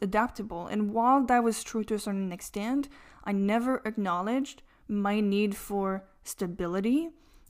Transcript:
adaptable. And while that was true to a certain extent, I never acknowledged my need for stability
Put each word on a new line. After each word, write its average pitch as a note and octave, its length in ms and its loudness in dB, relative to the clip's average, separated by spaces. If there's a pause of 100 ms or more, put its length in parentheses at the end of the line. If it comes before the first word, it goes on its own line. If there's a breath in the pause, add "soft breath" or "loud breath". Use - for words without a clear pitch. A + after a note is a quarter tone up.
adaptable. G#3 640 -2
And G#3 260 -2
while B3 340 4
that B3 180 4
was A3+ 180 0
true A3 220 -4
to A3 100 -4
a G#3 60 -2
certain G3 320 -4
extent, A#3 560 -4 (340 loud breath)
I - 80 -6
never G#3+ 540 2
acknowledged G#3+ 800 -2 (260 soft breath)
my G#3 320 0
need G3+ 360 2
for F#3+ 520 -4 (160)
stability G3 840 -2 (400 soft breath)